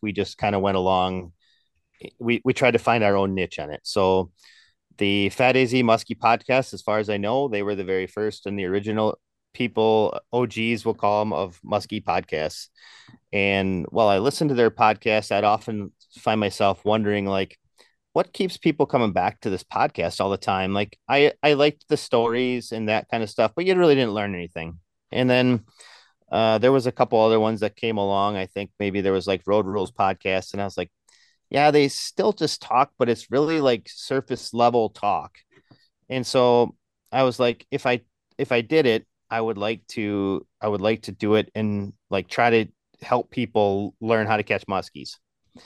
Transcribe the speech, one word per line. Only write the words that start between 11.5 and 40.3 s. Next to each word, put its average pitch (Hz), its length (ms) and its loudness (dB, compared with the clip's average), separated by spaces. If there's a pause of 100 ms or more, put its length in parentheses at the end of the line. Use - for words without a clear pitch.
Muskie 104 380 -6
podcasts. 78 640 -4 (640)
And 98 560 0
while 110 180 2
I 98 120 4
listened 147 300 0
to 131 60 -2
their 117 160 4
podcast, 107 640 0
I'd 104 100 2
often 104 480 -2 (260)
find 110 220 -2
myself 101 460 0
wondering, 104 400 0
like, 95 320 -4 (560)
what 180 180 0
keeps 185 260 -4
people 151 280 0
coming 117 260 2
back 90 300 -2
to 117 80 -6
this 92 160 -4
podcast 98 560 -4
all 95 80 -2
the 98 80 -2
time? 95 360 -2
Like, 104 240 -4 (120)
I, 143 240 4 (100)
I 147 120 4
liked 147 340 0
the 151 80 0
stories 120 720 -2
and 110 160 -4
that 107 220 0
kind 117 120 -2
of 107 80 -4
stuff, 113 240 0
but 180 120 -4
you 185 100 2
really 170 200 6
didn't 120 180 0
learn 101 200 -4
anything. 85 460 -10 (320)
And 127 180 0
then, 123 360 2 (640)
uh, 110 280 2
there 127 120 4
was 127 160 2
a 123 60 0
couple 120 260 0
other 110 220 4
ones 110 180 0
that 104 160 -4
came 113 220 -4
along. 101 400 0
I 92 80 -4
think 98 340 -10
maybe 101 220 -2
there 95 100 0
was, 95 160 -2
like, 95 180 -2
Road 104 200 2
Rules 95 260 -4
podcast, 95 640 -2
and 101 80 -6
I 101 40 -4
was 95 120 -10
like, 87 140 -6 (600)
"Yeah, 147 200 4
they 143 180 6
still - 440 -4
just - 280 -6
talk, 127 360 0
but 123 120 0
it's 113 220 -4
really, 151 300 0
like, 123 260 0
surface - 640 -8
level 117 360 2
talk." 95 480 -6 (720)
And 127 160 -4
so 120 500 4 (360)
I 131 120 2
was 123 160 0
like, 120 320 -2
"If 135 140 -4
I, 123 160 0 (360)
if 139 140 -4
I 120 100 2
did 151 260 2
it, 113 200 2 (220)
I 113 120 -4
would 113 160 -4
like 107 320 -6
to, 101 580 -4 (140)